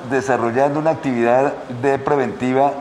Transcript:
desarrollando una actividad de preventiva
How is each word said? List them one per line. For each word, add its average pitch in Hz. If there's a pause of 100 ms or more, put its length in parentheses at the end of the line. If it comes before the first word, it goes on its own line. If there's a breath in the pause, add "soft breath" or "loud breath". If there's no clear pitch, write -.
(100)
desarrollando 127
una 156
actividad 131 (260)
de 135
preventiva 131